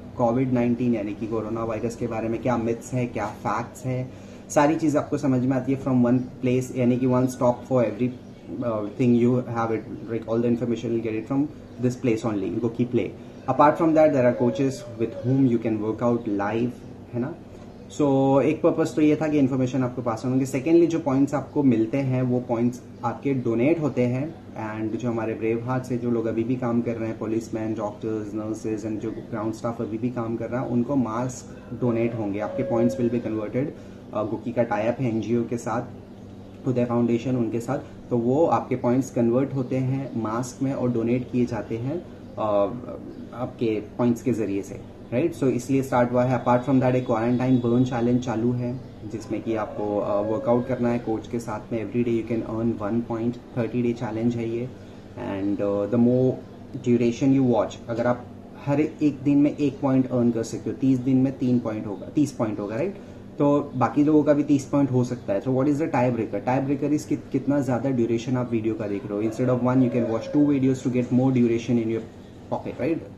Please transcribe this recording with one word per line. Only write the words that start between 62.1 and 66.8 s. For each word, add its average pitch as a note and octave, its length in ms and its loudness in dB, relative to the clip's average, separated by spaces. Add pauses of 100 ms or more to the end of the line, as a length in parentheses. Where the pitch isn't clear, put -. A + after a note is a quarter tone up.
तीस C#3 240 4
point G#2+ 200 -2
होगा, G#2 160 -4
right? F#3+ 200 -2 (440)
तो D3 80 4 (300)
बाकी B2 260 2
लोगों D3+ 200 6
का D3 100 4
भी D3 100 4
तीस C#3 260 2
point C#3 220 2
हो B2+ 140 4
सकता B2 280 -6
है। G2 80 0
So C3 140 -2
what C3+ 160 2
is C#3+ 100 0
the D#3+ 140 0
tie B2 180 4
breaker? G2+ 320 -2
Tie C3 220 2
breaker C#3+ 200 0 (100)